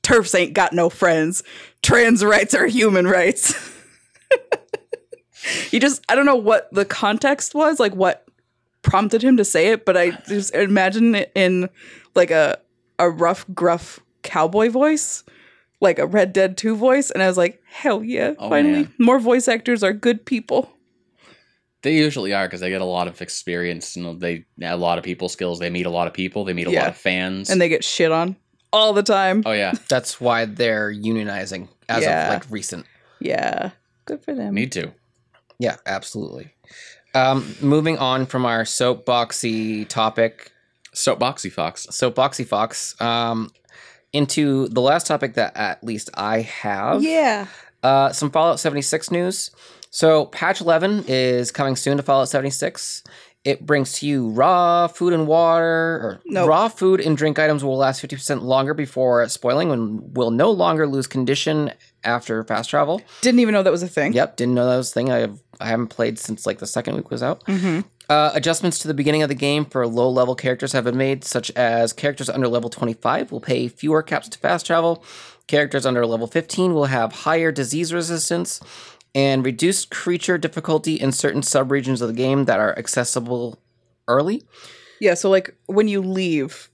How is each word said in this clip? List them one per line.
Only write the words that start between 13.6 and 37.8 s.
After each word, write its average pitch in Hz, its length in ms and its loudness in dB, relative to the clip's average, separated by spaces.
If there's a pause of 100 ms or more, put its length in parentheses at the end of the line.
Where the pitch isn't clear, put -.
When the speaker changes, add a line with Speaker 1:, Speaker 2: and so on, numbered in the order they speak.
Speaker 1:
cowboy 180 460 2
voice, 294 540 0 (560)
like 185 200 4
a - 60 2
Red 190 280 2
Dead 190 240 2
Two 220 180 -2
voice, 262 360 2
and 190 120 0
I 190 40 4
was 180 100 2
like, 175 320 0
"Hell 220 340 -2
yeah, 254 360 -2
Speaker 2:
Oh, - 100 -8
Speaker 1:
finally, 294 240 4 (100)
Speaker 2:
man. - 160 -6
Speaker 1:
more 254 200 6
voice 240 280 2
actors 226 360 0
are 190 100 2
good 226 320 0
people." 226 440 -2 (1120)
Speaker 2:
They 160 120 2
usually 139 380 0
are, 98 160 0
'cause 90 100 -10
they 90 120 -4
get 95 100 -2
a 92 40 -2
lot 90 220 -2
of 85 140 -12
experience 87 720 -6
and 87 240 -10
they, 85 240 -6 (180)
a 85 140 -4
lot 87 220 0
of 82 80 -8
people 87 240 -6
skills. 87 300 -6
They 87 100 -4
meet 90 160 -4
a 87 60 -4
lot 85 160 -2
of 85 60 -8
people. 92 300 -6
They 95 100 -6
meet 87 140 -4
a 90 40 -2
Speaker 1:
Yeah. 90 100 0
Speaker 2:
lot - 80 0
of - 80 -10
fans. 185 520 -4
Speaker 1:
And 190 120 2
they 170 80 2
get 160 160 0
shit 160 260 0
on 170 240 -2 (380)
all 165 180 4
the 202 120 2
time. 196 420 2
Speaker 2:
Oh, - 80 0
yeah. 101 280 0
Speaker 3:
<laughs> - 60 -14
That's - 320 -2
why 117 260 2
they're 107 460 -2
unionizing 101 800 -6 (180)
as 117 160 0
Speaker 1:
Yeah. 151 240 0
Speaker 3:
of, - 60 0
like, - 180 -8
recent. 92 340 -10 (360)
Speaker 1:
Yeah. - 480 -4 (360)
Good 302 180 -10
for 302 100 -8
them. 208 220 -6
Speaker 2:
Need 123 180 -4
to. - 180 -8 (680)
Speaker 3:
Yeah, 120 180 -2 (100)
absolutely. 98 640 -10 (640)
Um, 131 460 2
moving 156 360 2